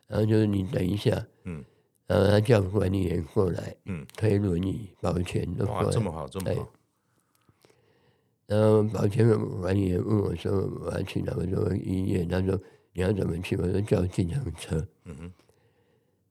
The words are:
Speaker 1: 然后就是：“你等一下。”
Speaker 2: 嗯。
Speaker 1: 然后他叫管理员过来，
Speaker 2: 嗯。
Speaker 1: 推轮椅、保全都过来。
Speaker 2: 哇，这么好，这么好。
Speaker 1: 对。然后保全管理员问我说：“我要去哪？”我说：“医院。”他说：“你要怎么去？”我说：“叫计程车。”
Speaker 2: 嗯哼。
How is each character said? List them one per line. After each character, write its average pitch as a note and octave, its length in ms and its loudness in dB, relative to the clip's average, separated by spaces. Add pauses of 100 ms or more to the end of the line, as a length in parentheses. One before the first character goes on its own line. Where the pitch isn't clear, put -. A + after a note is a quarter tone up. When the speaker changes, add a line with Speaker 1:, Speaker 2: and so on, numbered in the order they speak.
Speaker 1:
然 - 140 -4
后 A2 40 4
就 A2 140 4
是 G#2+ 80 4
：“你 G2+ 180 2
等 F#2+ 220 -2
一 F#2 100 0
下。” G2+ 300 0 (180)
Speaker 2:
嗯。 D#2+ 200 -10 (420)
Speaker 1:
然 F#2+ 100 2
后 G2 120 6
他 G#2 120 6
叫 G#2+ 220 4
管 F#2+ 300 0
理 G2 120 0
员 E2+ 180 -2 (120)
过 F#2+ 160 2
来， D#2+ 240 -8 (120)
Speaker 2:
嗯。 E2+ 200 -8 (100)
Speaker 1:
推 G#2+ 220 2
轮 F#2 240 0
椅、 F#2+ 260 -4 (120)
保 F2+ 200 0
全 - 240 -4 (100)
都 - 120 -2
过 G2+ 140 -2
来。 - 20 0
Speaker 2:
哇， - 80 0
这 F#2 100 0
么 G2 120 -2
好， D#2 160 -8
这 G2 100 -10
么 F#2+ 80 -6
好。 G2 80 -2
Speaker 1:
对。 F2+ 80 -4 (1800)
然 G#2 140 2
后 G#2+ 220 6
保 G#2+ 240 0
全 A2+ 220 4 (320)
管 F2+ 120 0
理 G2 180 2
员 F2+ 140 0
问 G#2+ 140 0
我 F#2+ 160 -2
说 G2 340 -2 (140)
：“我 F2 80 -6
要 G2 120 -4
去 F#2+ 200 -6
哪？” - 160 -4
我 F2 80 -4
说 G2 320 0
：“医 F#2+ 320 -2
院。” F2+ 180 0
他 F#2 140 0
说 F#2+ 180 0 (320)
：“你 F2 80 -6
要 F#2 120 2
怎 F#2+ 120 0
么 F2 180 -2
去？” G2+ 140 -4
我 F2 140 0
说 G2 120 0
：“叫 G2+ 240 2
计 F#2 200 -2
程 E2 180 -4 (140)
车。” D#2+ 260 -4 (220)
Speaker 2:
嗯 D#2+ 100 -14
哼。 F2 160 -14 (1000)